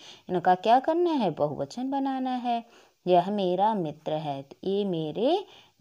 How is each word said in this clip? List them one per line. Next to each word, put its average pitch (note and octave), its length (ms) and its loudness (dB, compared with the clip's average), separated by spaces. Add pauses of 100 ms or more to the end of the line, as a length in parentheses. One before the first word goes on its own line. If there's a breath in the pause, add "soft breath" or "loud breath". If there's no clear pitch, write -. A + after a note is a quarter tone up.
(300 loud breath)
इनका F3+ 260 2
क्या A3 240 4
करना E4 320 0
है? A#3 200 2
बहुवचन D3+ 600 -4
बनाना C4+ 380 -4
है। A#3+ 360 -4 (420 soft breath)
यह F3+ 240 4
मेरा G3 420 2
मित्र D#3 400 -4
है, D3 280 -4
तो - 280 -10
ये G3+ 160 0
मेरे F#3 600 -2 (360 loud breath)